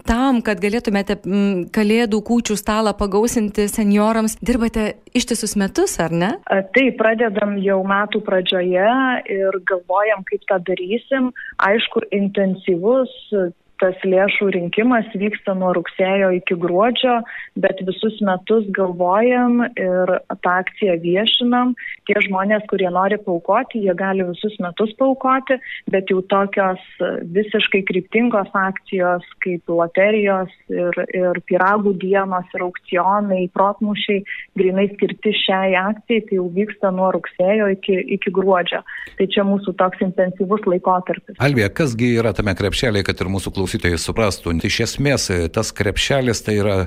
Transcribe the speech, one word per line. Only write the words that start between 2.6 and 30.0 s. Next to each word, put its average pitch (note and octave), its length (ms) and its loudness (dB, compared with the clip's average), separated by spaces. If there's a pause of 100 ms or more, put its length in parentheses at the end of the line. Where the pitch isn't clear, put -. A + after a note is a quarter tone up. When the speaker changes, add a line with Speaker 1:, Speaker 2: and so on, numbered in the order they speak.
Speaker 1:
pagausinti G#3 760 0
senjorams, G#3+ 680 2
dirbate A3 560 -2 (140)
ištisus A#3 480 -2
metus, G#3 420 0
ar E3 140 0
ne? E3+ 200 2 (100)
Speaker 2:
A, G3 220 0
taip, B3 340 2
pradedam A3 600 0
jau G3 240 0
metų G3+ 400 0
pradžioje F#3 720 2 (320)
ir G3 340 -2
galvojam, F#3+ 640 0
kaip - 220 -6
tą F#3+ 140 0
darysim. G3 720 -2 (240)
Aišku, A3 520 0
intensyvus G3 1040 0 (680)
tas F#3 200 0
lėšų G3 500 2
rinkimas G#3+ 600 0
vyksta G3+ 460 -4
nuo F#3 180 0
rugsėjo F#3+ 580 0
iki F3+ 240 -2
gruodžio, A3 640 2 (340)
bet F#3+ 300 0
visus G3 380 -4
metus G3+ 480 0
galvojam G3+ 960 2
ir F#3 480 0 (180)
tą F#3 220 0
akciją F#3 440 0
viešinam. A#3+ 760 2 (280)
Tie G3+ 140 0
žmonės, G3+ 500 0
kurie F#3+ 220 0
nori F#3+ 320 2
paaukoti, G#3 640 -2
jie F#3 120 2
gali F#3+ 280 -2
visus F3+ 340 -4
metus F#3+ 380 -2
paaukoti, C4 600 0 (260)
bet F#3+ 280 0
jau F#3 100 2
tokios G3 600 0 (440)
visiškai G3 580 0
kryptingos G3 680 0
akcijos F#3+ 720 -2 (140)
kaip F3 280 -4
loterijos F#3+ 840 2 (120)